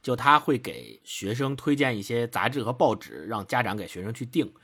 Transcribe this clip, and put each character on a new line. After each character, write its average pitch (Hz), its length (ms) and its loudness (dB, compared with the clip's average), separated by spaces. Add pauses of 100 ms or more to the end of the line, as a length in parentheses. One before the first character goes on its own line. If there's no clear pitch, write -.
就 127 120 0
他 139 240 6
会 143 200 2
给 62 460 -12
学 - 280 -4
生 135 240 -2
推 147 180 0
荐 135 220 2
一 101 60 -4
些 117 240 -2
杂 107 220 0
志 127 140 -4
和 110 100 0
报 127 220 4
纸， 76 340 -10
让 107 180 -4
家 123 160 2
长 107 140 -2
给 98 100 -8
学 90 160 -10
生 104 100 -4
去 120 140 -8
订。 127 260 0 (120)